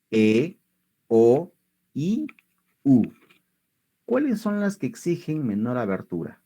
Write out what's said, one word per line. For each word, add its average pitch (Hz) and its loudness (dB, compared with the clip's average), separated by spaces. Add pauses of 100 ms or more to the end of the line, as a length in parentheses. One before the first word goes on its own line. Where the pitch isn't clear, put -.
(100)
E, 110 2 (520)
O, 117 4 (420)
I, 208 -4 (580)
U. 127 6 (1000)
¿Cuáles 254 -2
son 208 -4
las 202 -2
que - -8
exigen 156 -6
menor 113 -4
abertura? 95 -6